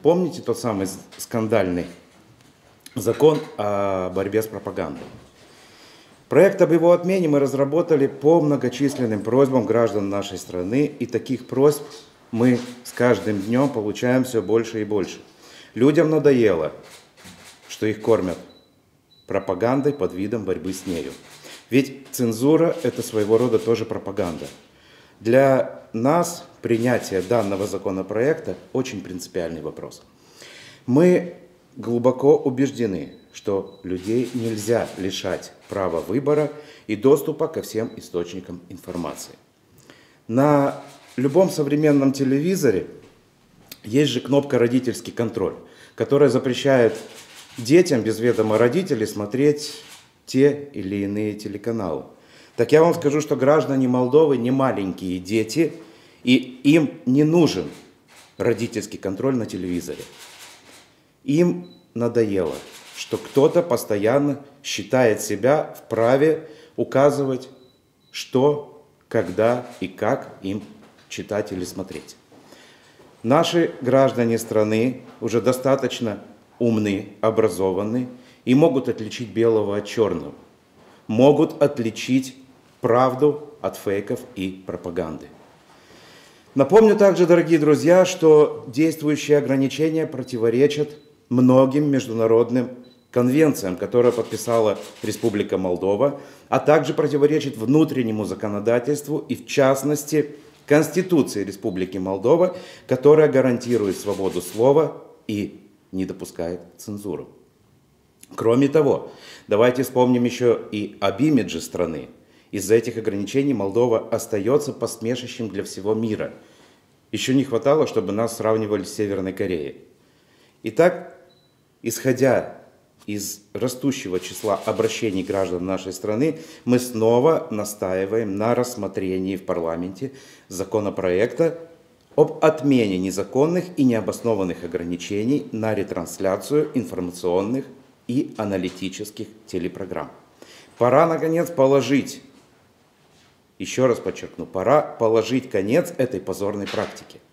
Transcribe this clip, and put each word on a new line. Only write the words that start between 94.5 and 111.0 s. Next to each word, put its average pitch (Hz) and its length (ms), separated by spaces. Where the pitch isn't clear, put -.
Республика 104 560
Молдова, 98 600
а 113 100
также 151 360
противоречат 147 640
внутреннему 120 640
законодательству 117 920
и, 120 60
в - 120
частности, 143 920
Конституции 151 800
Республики 95 540
Молдова, 113 580
которая 147 400
гарантирует 117 680
свободу 92 420
слова 139 640
и 101 320
не 95 120
допускает 90 560
цензуру. 101 520
Кроме 123 340
того, 139 440
давайте 123 360
вспомним 123 420
ещё 117 360
и 104 280